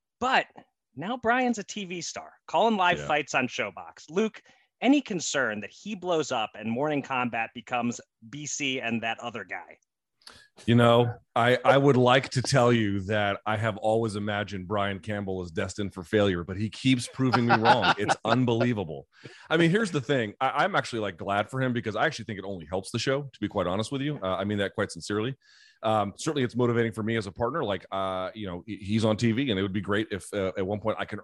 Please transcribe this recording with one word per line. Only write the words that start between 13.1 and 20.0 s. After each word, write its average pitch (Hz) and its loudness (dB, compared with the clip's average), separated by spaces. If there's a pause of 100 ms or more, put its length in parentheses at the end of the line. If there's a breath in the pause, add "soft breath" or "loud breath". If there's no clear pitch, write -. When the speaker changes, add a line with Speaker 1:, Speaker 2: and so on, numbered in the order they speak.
Speaker 2:
I 107 0
have 107 -2
always 110 0
imagined 101 -4
Brian 98 -2
Campbell 98 -6
as 87 -10
destined 98 -6
for 92 -10
failure, 98 2
but 92 -8
he 107 -2
keeps - 0
proving 123 2
me 120 6
wrong. 113 4
It's - 0
Speaker 1:
<laughs> - -20
Speaker 2:
unbelievable. 113 0 (420 loud breath)
I 156 2
mean, 165 6
here's 208 2
the 147 -2